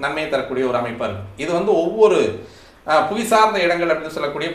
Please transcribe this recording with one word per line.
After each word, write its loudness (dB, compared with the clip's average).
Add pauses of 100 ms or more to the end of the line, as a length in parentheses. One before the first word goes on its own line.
நன்மையை -4
தரக்கூடிய -2
ஒரு 0
அமைப்பா -4
இருக்கும். -10 (140)
இது -4
வந்து 0 (100)
ஒவ்வொரு, 4 (720)
ஆ, 4 (160)
புவி -4
சார்ந்த 4
இடங்கள் 0
அப்படின்னு -4
சொல்லக்கூடிய -4